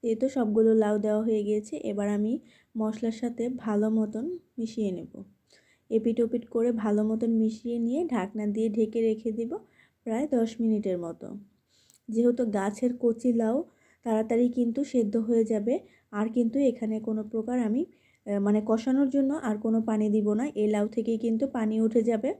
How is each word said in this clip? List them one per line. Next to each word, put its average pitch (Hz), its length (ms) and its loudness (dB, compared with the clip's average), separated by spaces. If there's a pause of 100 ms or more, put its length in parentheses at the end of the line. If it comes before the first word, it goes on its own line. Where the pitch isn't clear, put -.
এই 226 100 2
তো 247 140 0
সবগুলো 226 460 2
লাউ 214 240 4
দেওয়া 214 260 0
হয়ে 220 180 2
গিয়েছে। 214 320 -2 (100)
এবার 202 240 -2
আমি 208 240 0 (420)
মশলার 220 460 -2
সাথে 240 240 -4 (120)
ভালো 214 340 0
মতন 220 340 0 (300)
মিশিয়ে 220 380 -4
নেব। 170 200 -10 (760)
এপিট 226 300 0
ওপিট 233 280 0
করে 233 240 0
ভালো 214 320 0
মতন 220 280 0
মিশিয়ে 220 460 0
নিয়ে 233 300 -2
ঢাকনা 214 380 -4
দিয়ে 220 220 -2
ঢেকে 220 340 0
রেখে 220 300 0
দিব 233 180 -4 (500)
প্রায় 240 280 -4
দশ 226 300 2
মিনিটের 214 400 0
মতো। 165 280 -10 (840)
যেহেতু 240 420 2
গাছের 208 480 0
কচি 233 340 2
লাউ 226 240 2 (500)
তাড়াতাড়ি 226 420 2
কিন্তু 240 360 0
সেদ্ধ 226 320 0
হয়ে 226 280 2
যাবে, 220 300 0 (380)
আর 208 160 -2
কিন্তু 226 300 0
এখানে 226 420 0
কোনো 220 240 -4
প্রকার 220 360 -4
আমি, 226 220 0 (440)
আহ, 202 140 -2
মানে, 208 260 4
কষানোর 254 440 2
জন্য 269 200 2 (120)
আর 214 160 -2
কোনো 220 240 0
পানি 214 260 0
দিব 208 260 2
না, 226 100 0 (100)
এই 214 140 2
লাউ 208 200 2
থেকেই 220 300 -2
কিন্তু 226 280 0
পানি 220 340 -2
উঠে 226 220 4
যাবে। 226 380 0